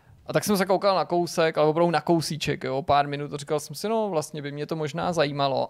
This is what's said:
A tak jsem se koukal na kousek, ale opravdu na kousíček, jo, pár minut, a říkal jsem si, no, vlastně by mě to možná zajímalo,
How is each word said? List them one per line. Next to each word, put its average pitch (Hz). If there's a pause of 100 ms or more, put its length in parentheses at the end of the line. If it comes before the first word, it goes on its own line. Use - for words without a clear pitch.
(260)
A -
tak 147
jsem 202
se 185
koukal 190
na 156
kousek, 170
ale 151
opravdu 170
na 156
kousíček, 156
jo, 131
pár 143
minut, 143
a 147
říkal 147
jsem 147
si, 202
no, 220
vlastně 156
by 143
mě 147
to 165
možná 165
zajímalo, 143